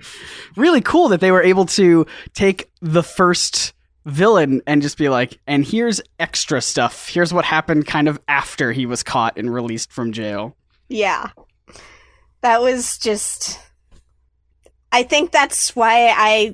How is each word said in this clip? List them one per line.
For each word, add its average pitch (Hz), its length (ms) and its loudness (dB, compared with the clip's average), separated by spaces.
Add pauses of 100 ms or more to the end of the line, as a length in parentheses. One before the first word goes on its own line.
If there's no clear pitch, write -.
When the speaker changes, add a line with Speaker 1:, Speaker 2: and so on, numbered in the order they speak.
(560)
Speaker 1:
really 285 260 4
cool 339 260 2
that 180 120 2
they 185 120 4
were 180 100 6
able 185 240 4
to 170 400 4 (300)
take 196 340 -2 (100)
the 165 220 0
first - 720 -2 (320)
villain 151 600 2
and 147 160 2
just - 160 -8
be 143 100 0
like, 127 380 -2
"And 143 180 0
here's 226 340 -2 (200)
extra - 420 -4
stuff. - 480 -4
Here's 175 240 -2
what 175 120 0
happened 156 420 -2
kind 151 200 0
of 147 200 -4
after 135 440 -2
he 131 140 -4
was 120 160 -6
caught 117 360 -2
and 117 140 -4
released 117 400 -8
from 117 200 -6
jail." 107 440 -8 (340)
Speaker 2:
Yeah. 196 400 -4 (1120)
That 233 200 2
was 247 380 -2
just, - 600 -6 (1300)
I 247 120 2
think 349 280 0
that's - 440 0
why 233 400 4
I 214 380 2